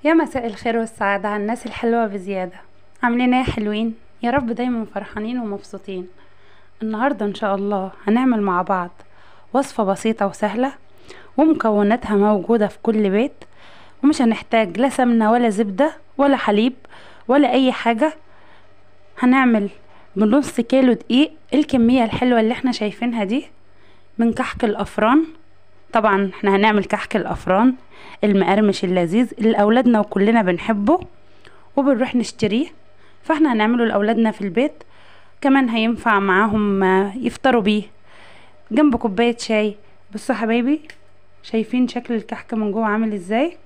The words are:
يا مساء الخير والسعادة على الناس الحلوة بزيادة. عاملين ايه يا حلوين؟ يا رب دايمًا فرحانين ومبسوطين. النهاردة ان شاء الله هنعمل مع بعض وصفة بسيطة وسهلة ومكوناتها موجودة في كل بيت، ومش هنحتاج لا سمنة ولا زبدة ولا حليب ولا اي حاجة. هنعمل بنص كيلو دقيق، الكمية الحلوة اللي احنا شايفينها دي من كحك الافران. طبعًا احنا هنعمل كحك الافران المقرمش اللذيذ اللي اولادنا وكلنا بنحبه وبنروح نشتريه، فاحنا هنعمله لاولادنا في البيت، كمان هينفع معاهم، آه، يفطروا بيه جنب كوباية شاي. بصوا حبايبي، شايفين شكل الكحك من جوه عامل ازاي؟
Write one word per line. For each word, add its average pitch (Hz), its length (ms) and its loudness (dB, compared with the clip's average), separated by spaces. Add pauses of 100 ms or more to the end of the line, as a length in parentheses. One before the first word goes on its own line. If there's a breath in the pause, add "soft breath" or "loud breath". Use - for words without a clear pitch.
يا 302 100 2
مساء 269 340 0
الخير 226 300 -4
والسعادة 208 520 -2
على 208 120 -4
الناس 220 240 -6
الحلوة 233 420 -2
بزيادة. 190 540 -8 (420)
عاملين 247 300 0
ايه 254 60 2
يا 254 120 -2
حلوين؟ 220 440 -4 (280)
يا 240 80 -2
رب 247 200 -2
دايمًا 240 340 -4
فرحانين 214 540 -8
ومبسوطين. 196 680 -10 (760 soft breath)
النهاردة 220 420 -2
ان 202 100 -4
شاء 202 200 -2
الله 196 360 -4 (160)
هنعمل 233 340 2
مع 190 200 0
بعض 180 280 -2 (640 soft breath)
وصفة 262 300 -2
بسيطة 202 440 0
وسهلة 214 460 -4 (640 loud breath)
ومكوناتها 214 760 2
موجودة 208 520 2
في - 160 -10
كل 214 260 2
بيت، 220 340 -2 (600 loud breath)
ومش 294 180 4
هنحتاج 220 560 0
لا 262 120 2
سمنة 233 420 2
ولا 240 180 4
زبدة 208 480 0 (200)
ولا 277 200 4
حليب 220 360 0 (540 loud breath)
ولا 277 240 4
اي 254 200 2
حاجة. 233 420 0 (1040 soft breath)
هنعمل 247 500 2 (460 soft breath)
بنص 220 460 0
كيلو 254 320 2
دقيق، 262 380 0 (220)
الكمية 254 500 2
الحلوة 240 360 0
اللي 220 140 2
احنا 254 180 -4
شايفينها 226 520 -4
دي 226 220 -4 (720 soft breath)
من 226 160 2
كحك - 300 -6
الافران. 220 640 0 (680)
طبعًا 202 400 2
احنا 196 220 0
هنعمل 208 300 2
كحك - 300 -6
الافران 202 600 0 (480 loud breath)
المقرمش 196 600 2
اللذيذ 185 540 0
اللي 214 240 2
اولادنا 233 380 4
وكلنا 208 420 2
بنحبه 202 580 0 (760 soft breath)
وبنروح 254 400 0
نشتريه، 226 520 -2 (560 soft breath)
فاحنا 302 300 2
هنعمله 233 320 2
لاولادنا 220 460 2
في 208 100 -8
البيت، 214 420 -2 (580 soft breath)
كمان 269 280 2
هينفع 226 500 0
معاهم، 202 640 0
آه، 190 320 2
يفطروا 240 460 0
بيه 208 220 0 (880 soft breath)
جنب 269 240 4
كوباية 233 420 -2
شاي. 214 380 -2 (380 soft breath)
بصوا 220 220 -4
حبايبي، 233 460 0 (600)
شايفين 240 440 -2
شكل 247 260 -8
الكحك - 400 -8
من 214 180 -2
جوه 220 140 -2
عامل 214 280 -2
ازاي؟ 220 520 -4